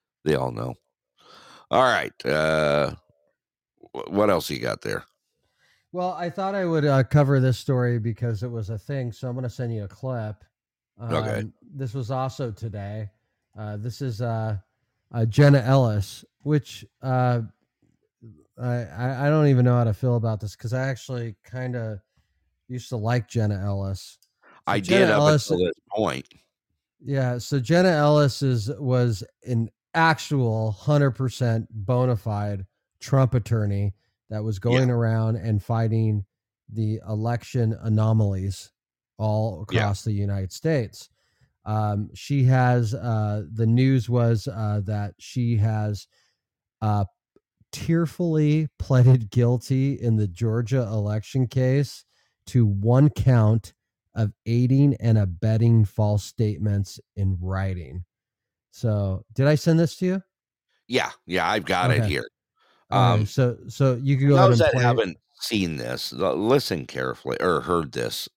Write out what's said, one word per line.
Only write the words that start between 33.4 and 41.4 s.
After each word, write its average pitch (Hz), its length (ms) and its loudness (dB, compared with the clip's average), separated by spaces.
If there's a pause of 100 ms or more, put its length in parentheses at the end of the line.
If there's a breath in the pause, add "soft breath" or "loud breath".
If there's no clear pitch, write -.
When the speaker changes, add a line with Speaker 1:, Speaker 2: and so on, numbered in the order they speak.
Speaker 2:
that 107 140 -6
was 107 160 -4
going 123 280 2
Speaker 1:
Yeah. 123 60 0
Speaker 2:
around 113 420 0
and 107 260 -2
fighting 113 600 0 (480)
the 107 360 -4
election 110 720 -2
anomalies 107 880 0 (480)
all 107 520 -4
Speaker 1:
Yeah. 110 120 0
Speaker 2:
across 101 220 -2
the 110 80 -4
United 101 400 -4
States. - 580 -4 (560)